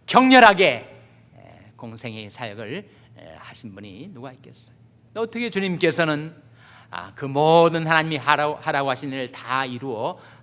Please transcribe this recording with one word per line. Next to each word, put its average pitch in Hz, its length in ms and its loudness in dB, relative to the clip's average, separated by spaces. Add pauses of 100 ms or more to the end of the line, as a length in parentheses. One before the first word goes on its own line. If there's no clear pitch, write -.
격렬하게, 240 600 8 (680)
에, 98 400 -20
공생의 113 540 -14
사역을, 117 580 -12 (300)
에, 80 200 -20
하신 - 360 -20
분이 104 400 -18
누가 127 180 -16
있겠어요? - 440 -20 (360)
또 220 100 -6
어떻게 233 280 -6
주님께서는, 165 840 -2 (560)
아, 90 240 -14
그 - 100 -12
모든 160 640 2
하나님이 160 320 0
하라고, 147 380 0
하라고 139 340 -4
하신 131 220 -6
일을 131 200 -8
다 131 320 -6
이루어 127 540 -8 (240)